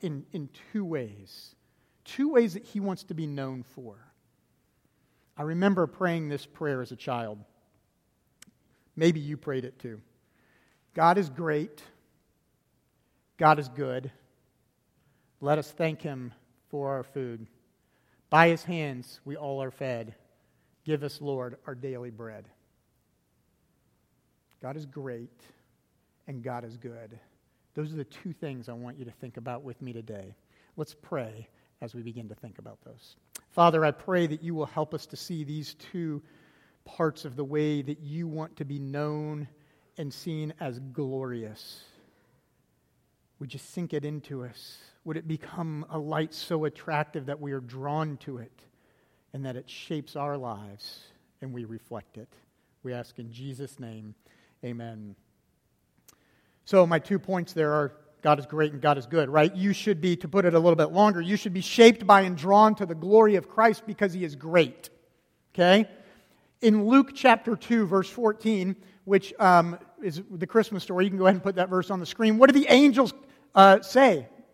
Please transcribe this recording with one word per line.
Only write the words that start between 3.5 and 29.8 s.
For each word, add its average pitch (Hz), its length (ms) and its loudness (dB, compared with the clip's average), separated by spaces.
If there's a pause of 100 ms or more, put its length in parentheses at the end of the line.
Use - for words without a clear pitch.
for. 117 340 -20 (1400)
I - 60 -14
remember 175 460 0
praying 165 420 -4
this 143 160 -8
prayer 143 360 -6
as 120 100 -14
a 127 40 -14
child. 113 480 -8 (1500)
Maybe 160 240 0
you 147 160 -10
prayed 131 300 -8
it 135 140 -18
too. 113 200 -16 (920)
"God 170 240 4
is 185 120 -2
great. 151 540 -6 (1500)
God 156 200 6
is 143 100 -8
good. 131 440 -8 (1300)
Let 143 160 0
us 147 140 -8
thank 160 300 -6
him 131 320 -12 (360)
for 139 220 -8
our 135 120 -6
food. 120 440 -12 (840)
By 165 200 6
his 165 140 -2
hands 147 600 -10
we 139 120 -14
all 139 260 -10
are 131 100 -8
fed. 117 440 -10 (680)
Give 151 200 -4
us, - 180 -14
Lord, 131 360 -8 (100)
our 139 80 -14
daily 123 340 -12
bread." 110 400 -18 (2000)
God 131 140 -12
is 151 100 -14
great 131 560 -16 (840)
and 135 140 -14
God 120 220 -10
is 117 140 -18
good. 117 420 -20 (560)
Those 151 180 -10
are 160 40 -12
the 147 60 -10
two 160 300 -14
things 131 340 -14
I 123 60 -14
want 123 240 -16
you 131 80 -16
to 117 60 -16
think - 260 -18
about 123 260 -12
with 127 180 -18